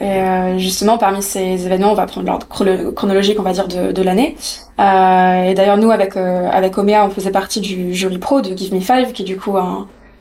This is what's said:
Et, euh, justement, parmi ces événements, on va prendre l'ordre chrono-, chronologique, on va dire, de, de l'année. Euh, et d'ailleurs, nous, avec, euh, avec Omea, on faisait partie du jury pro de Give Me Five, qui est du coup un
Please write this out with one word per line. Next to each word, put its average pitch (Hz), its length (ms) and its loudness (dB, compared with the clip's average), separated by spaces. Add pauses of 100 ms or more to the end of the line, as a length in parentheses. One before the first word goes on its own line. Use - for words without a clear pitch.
Et, - 40 -4
euh, 185 540 -2
justement, 196 400 0
parmi 196 240 0
ces 185 440 -4
événements, 190 260 2
on - 20 2
va 185 120 0
prendre 185 200 -8
l'ordre 180 220 -4
chrono-, - 440 -2
chronologique, 202 460 0
on 202 40 -2
va 185 100 -2
dire, 190 160 -2
de, 180 240 -2
de 185 100 -2
l'année. 208 340 0 (420)
Euh, 185 680 4
et 190 100 2
d'ailleurs, 196 220 4
nous, 220 140 4
avec, 196 260 0
euh, 180 340 0
avec 190 280 0
Omea, 208 260 4
on 196 60 0
faisait 196 200 -4
partie - 300 -2
du 185 340 -4
jury 185 220 -2
pro 269 240 0
de 185 160 -4
Give 190 180 -4
Me 185 60 0
Five, 240 320 0
qui - 100 -10
est 185 40 -6
du 190 100 -6
coup 196 220 -4
un 185 300 -4 (320)